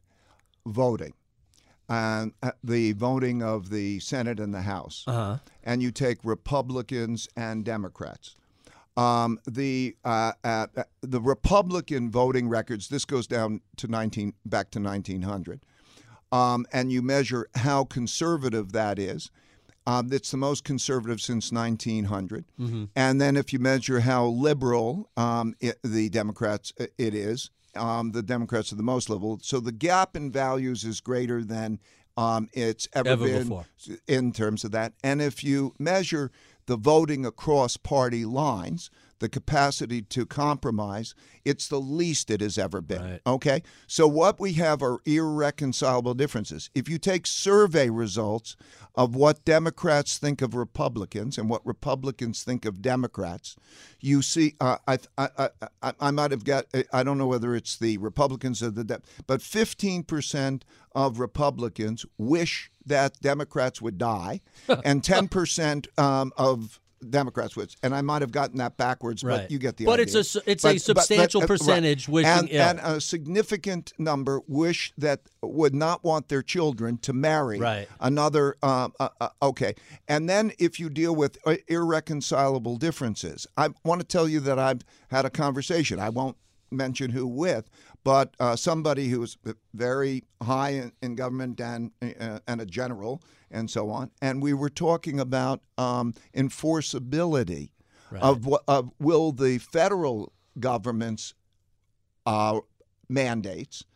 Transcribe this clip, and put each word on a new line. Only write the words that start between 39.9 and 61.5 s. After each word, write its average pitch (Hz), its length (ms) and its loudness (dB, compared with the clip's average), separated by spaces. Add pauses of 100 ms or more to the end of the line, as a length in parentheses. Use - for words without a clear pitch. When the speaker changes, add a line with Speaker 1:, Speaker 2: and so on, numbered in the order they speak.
Speaker 1:
to 117 240 -4
compromise, 113 880 -2 (320)
it's 135 220 -2
the 143 120 -2
least 147 520 -2
it 104 100 0
has 139 160 -4
ever 92 240 -2
been. 90 220 -6
Speaker 2:
Right. 92 240 -10
Speaker 1:
Okay? 135 340 2 (240)
So 156 220 6
what 160 320 4
we 190 140 -2
have 156 280 2
are 123 240 0
irreconcilable 147 1120 0
differences. 117 580 -4
If 135 160 -2
you 165 80 -2
take 180 300 0
survey 190 640 6
results 110 640 -2 (380)
of 123 200 2
what 147 300 6
Democrats 160 720 2
think 143 240 -2
of 117 140 -2
Republicans 117 840 -4
and 107 120 -2
what 117 160 -2
Republicans 131 760 -4
think 123 220 -4
of 98 160 -6
Democrats, 110 720 -4 (460)
you 139 220 4
see, 156 360 2
uh, 127 180 2 (100)
I, 131 100 2 (200)
I, 139 200 -2
I, 135 120 0 (340)
I, 123 160 -4
I 143 120 0
might 147 200 0
have 117 120 -4
got, 135 300 0
I, 127 180 2
I 131 120 2
don't 139 160 0
know 135 80 0
whether 120 280 0
it's - 220 -6
the 113 220 0
Republicans 127 640 -2
or 117 80 -2
the 113 120 -6
Dem-, 110 180 -6 (260)
but 131 140 2
fifteen 190 640 -2
percent 135 640 -4 (280)
of 131 260 0
Republicans 117 840 -2 (120)